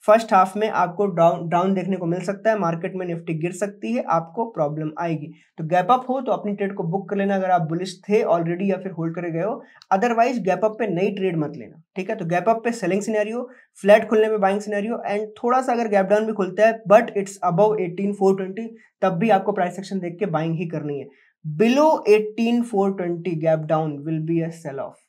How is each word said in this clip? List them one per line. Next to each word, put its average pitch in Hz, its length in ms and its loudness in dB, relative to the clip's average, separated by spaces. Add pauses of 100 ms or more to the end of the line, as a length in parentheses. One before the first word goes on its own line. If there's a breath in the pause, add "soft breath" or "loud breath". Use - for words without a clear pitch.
फर्स्ट 220 300 4
हाफ 190 240 4
में 214 120 0
आपको 175 380 -2
डाउन, 170 420 2
डाउन 175 240 2
देखने 185 240 -2
को 180 80 -4
मिल 170 160 -2
सकता 196 280 -2
है, 220 100 2
मार्केट 170 360 -4
में 185 120 -6
निफ्टी 165 260 -6
गिर 160 180 -4
सकती 202 420 -8
है, 247 120 -4
आपको 165 420 -2
प्रॉब्लम 151 520 -4
आएगी। 160 320 -6 (260 loud breath)
तो 170 80 -10
गैप 180 260 2
अप 254 180 2
हो 254 120 -2
तो 233 100 -4
अपनी 202 220 -4
ट्रेड 196 220 -4
को 202 100 -6
बुक 196 240 -4
कर 208 80 -4
लेना 196 180 0
अगर 185 160 0
आप 170 180 2
बुलिश 170 260 -4 (140)
थे 214 140 4
already 175 460 0
या 190 80 0
फिर 190 140 -8
होल्ड 165 240 -6
करे 175 160 -6
गए 165 120 -4
हो, 226 200 -6 (300 loud breath)
otherwise 233 460 2
गैप 180 260 0
अप 214 140 0
पे 233 100 -2
नई 185 260 0
ट्रेड 190 220 -2
मत 147 200 -4
लेना, 107 240 -18 (140)
ठीक 185 140 -8
है। 220 60 -2
तो 175 100 -8
गैप 175 240 0
अप 226 140 2
पे 233 80 -2
सेलिंग 196 300 -2
सिनेरियो, 220 460 -4 (320 loud breath)
फ्लैट 208 300 6
खुलने 220 200 4
पे 220 100 -2
बाइंग 196 220 2
सिनेरियो, 208 480 -6
and 214 180 -4 (100)
थोड़ा 247 240 0
सा 254 120 0
अगर 233 160 0
गैप 202 180 4
डाउन 214 180 4
भी 220 80 -4
खुलता 202 340 2
है 214 180 0
but 214 300 6
it's 196 300 -6
above 185 360 4
एटीन 196 320 -2
फ़ोर 196 240 4
ट्वेंटी, 196 320 -8 (320 loud breath)
तब 185 180 0
भी 220 120 2
आपको 196 220 2
प्राइस 180 260 -2
एक्शन 196 200 -6
देख 175 200 -8
के 214 80 -2
बाइंग 165 280 -2
ही 170 120 -4
करनी 147 320 -6
है। 127 80 -14 (380 soft breath)
Below 233 440 4 (200)
eighteen 220 580 2
four 196 280 2
twenty 175 460 -4
gap 160 300 0
down 156 340 -2
will 160 200 -4
be 165 180 0
a 160 160 -6
sell 135 260 -10
off - 220 -16